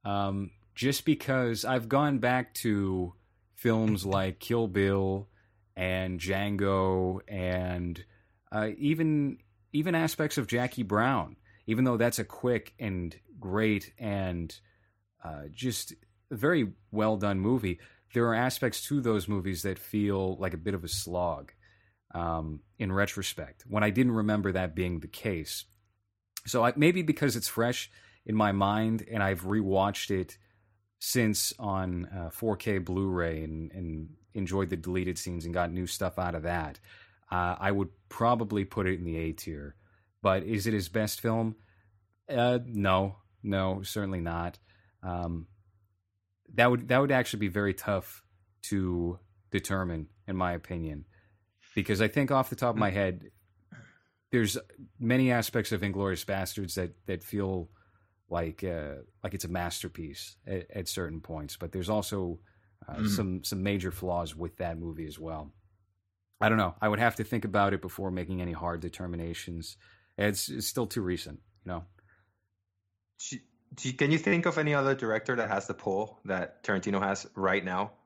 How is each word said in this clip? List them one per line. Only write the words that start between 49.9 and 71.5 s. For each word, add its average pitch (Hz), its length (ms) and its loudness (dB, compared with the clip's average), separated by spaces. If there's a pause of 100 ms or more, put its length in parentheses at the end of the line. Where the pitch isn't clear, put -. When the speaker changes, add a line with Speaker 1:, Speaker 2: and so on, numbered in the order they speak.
Speaker 1:
in 98 100 -4
my 90 160 2
opinion, 82 520 -6 (720)
because 101 260 0
I 107 80 4
think 135 220 2
off 135 200 2
the 120 60 -6
top 123 140 2
of 107 80 -2
my 104 120 4
head, 92 400 -2 (1040)
there's 117 260 4 (400)
many 127 320 4
aspects 117 420 0
of 98 100 0
Inglourious 98 420 0
Basterds 98 500 -4
that, 90 200 -4 (120)
that 90 160 -6
feel 95 460 -2 (600)
like, 85 340 -2
uh, 76 320 -6 (260)
like 98 120 -6
it's 92 100 -6
a 90 40 -6
masterpiece 87 880 -6 (100)
at, 95 240 -6
at 87 180 -8
certain 80 320 -6
points, 78 360 -10
but 85 160 -10
there's 90 160 -4
also, 98 520 -2 (480)
uh, - 100 -10
Speaker 2:
Mm. 107 100 0
Speaker 1:
some, 98 360 0
some 95 180 -4
major 95 280 0
flaws 87 460 -4
with 82 220 -8
that 82 200 -4
movie 80 280 -8
as 78 120 -14
well. 80 340 -10 (880)
I 110 80 6
don't 110 100 6
know. 92 220 2
I 107 80 4
would 104 120 4
have 117 160 4
to 110 80 -2
think 117 200 -2
about 101 300 4
it 90 80 -4
before 95 280 -6
making 90 300 -4
any 87 120 -4
hard 85 280 -4
determinations. 85 960 -8 (400)
It's, 101 320 0
it's - 180 -6
still 120 200 -2
too - 160 -4
recent, 85 380 -4 (240)